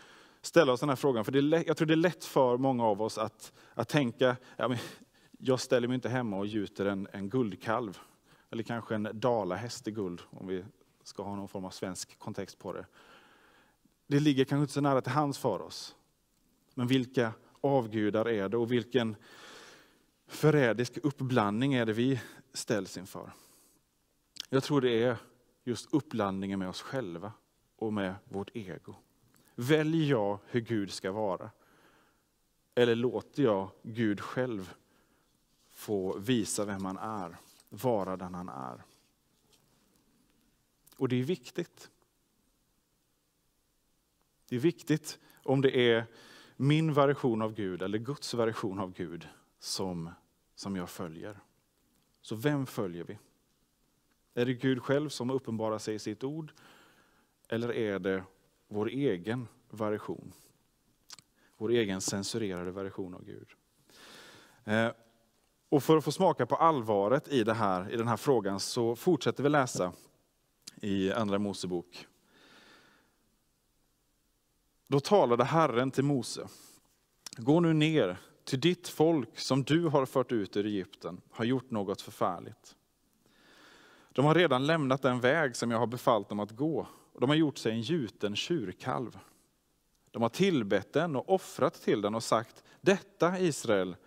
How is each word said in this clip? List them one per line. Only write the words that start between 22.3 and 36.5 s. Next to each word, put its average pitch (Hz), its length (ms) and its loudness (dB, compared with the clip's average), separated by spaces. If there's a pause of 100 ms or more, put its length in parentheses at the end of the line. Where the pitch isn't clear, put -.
ställs - 440 -4
inför? 92 340 -14 (1160)
Jag 131 140 0
tror 147 180 2
det 117 220 2
är 120 140 0 (460)
just - 300 -6
uppblandningen 98 640 -2
med 92 100 -4
oss - 120 -10
själva 101 520 -8 (420)
och 107 180 -4
med 95 300 -2
vårt 98 320 -10
ego. 95 400 -14 (600)
Väljer 151 540 2
jag 101 360 2
hur 123 140 -2
Gud 107 320 -4
ska 95 200 -6
vara? 101 400 -4 (1200)
Eller 120 200 4
låter 117 480 -2
jag 98 260 2 (140)
Gud 110 380 -2
själv 113 520 -6 (1000)
få 95 460 -4
visa 104 480 -2